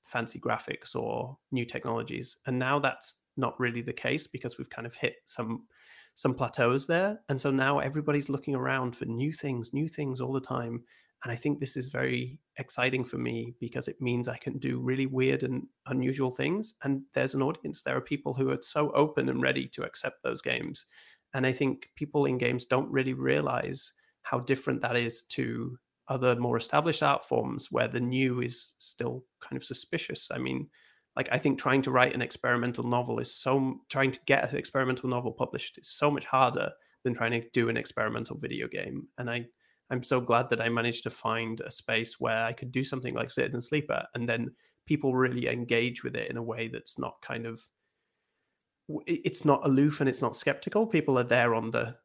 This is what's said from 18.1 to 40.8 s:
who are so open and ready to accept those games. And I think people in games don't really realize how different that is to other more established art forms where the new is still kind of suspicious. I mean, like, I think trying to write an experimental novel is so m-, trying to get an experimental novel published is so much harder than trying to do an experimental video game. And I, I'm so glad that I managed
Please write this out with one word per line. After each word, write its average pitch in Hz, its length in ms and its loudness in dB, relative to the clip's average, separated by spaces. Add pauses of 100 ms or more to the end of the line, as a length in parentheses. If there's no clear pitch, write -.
who 131 160 2
are 135 120 0
so 151 300 0
open 143 380 4
and 127 120 0
ready 131 280 2
to - 140 -8
accept - 400 -8
those 60 180 -2
games. - 460 -4 (460)
And 131 120 0
I 131 60 4
think 131 440 -2
people 147 300 0
in 131 140 2
games 123 260 0
don't 135 260 2
really 131 220 2
realize 135 800 0 (300)
how 127 160 0
different 131 420 0
that 123 140 0
is 120 280 0
to 120 540 -4 (300)
other 127 280 4
more 120 220 2
established 151 460 2
art 143 200 4
forms 123 480 -2
where 117 160 4
the 120 120 -2
new 127 420 2
is - 380 -6
still 127 440 -6 (180)
kind - 140 -10
of 127 80 -6
suspicious. - 680 -6
I 127 60 -4
mean, 131 280 -2 (480)
like, 131 160 -2
I 127 60 2
think 143 220 2
trying 135 240 4
to 135 80 -2
write 127 240 6
an 123 80 0
experimental 123 600 0
novel 120 360 0
is 120 140 -4
so 135 240 2
m-, 131 320 0
trying 135 220 2
to - 140 -8
get - 260 4
an 143 60 -2
experimental 127 500 0
novel 123 240 0
published - 460 -4
is - 100 -10
so - 220 2
much 143 160 0
harder 131 460 4 (320)
than 123 100 2
trying 117 180 0
to 117 220 -2
do 117 160 4
an 117 80 0
experimental 117 600 -4
video - 300 -6
game. - 400 -8 (100)
And 123 120 -6
I, 120 160 -4 (440)
I'm 123 140 -2
so 127 180 2
glad 120 280 4
that 117 120 2
I 117 80 2
managed 117 340 0